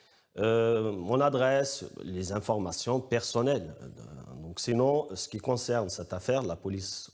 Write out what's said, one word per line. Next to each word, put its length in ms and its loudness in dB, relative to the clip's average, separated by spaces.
euh, 540 4
mon 280 2
adresse, 640 2
les 300 -4
informations 680 0
personnelles. 760 0
Donc, 180 -10
sinon, 540 4
ce 140 -8
qui 100 -6
concerne 500 0
cette 240 -8
affaire, 300 0
la 140 -4
police 580 -6